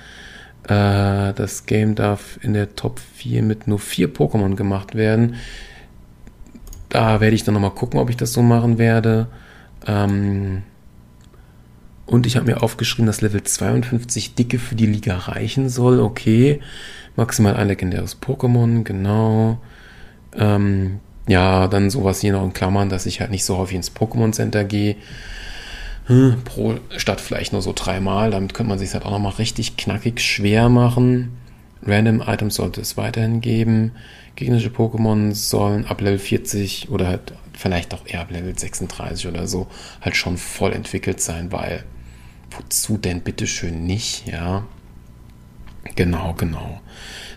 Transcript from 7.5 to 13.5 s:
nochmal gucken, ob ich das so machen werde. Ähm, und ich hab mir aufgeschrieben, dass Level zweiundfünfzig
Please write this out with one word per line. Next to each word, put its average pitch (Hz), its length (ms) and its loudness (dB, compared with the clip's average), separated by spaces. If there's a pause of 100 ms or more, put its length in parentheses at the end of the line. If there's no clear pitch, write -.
nochmal 98 160 2
gucken, 123 280 -2
ob 123 120 2
ich 120 60 -2
das 120 160 -4
so 123 100 4
machen 117 340 6
werde. 113 480 4 (640)
Ähm, 98 720 0 (1400)
und 120 220 4
ich 117 80 0
hab 117 100 2
mir 113 160 2
aufgeschrieben, 113 460 0
dass 104 140 0
Level 101 220 0
zweiundfünfzig 120 920 -2